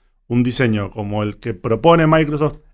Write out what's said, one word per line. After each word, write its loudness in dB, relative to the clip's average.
un 0
diseño -2
como -6
el -8
que -10
propone 2
Microsoft, 0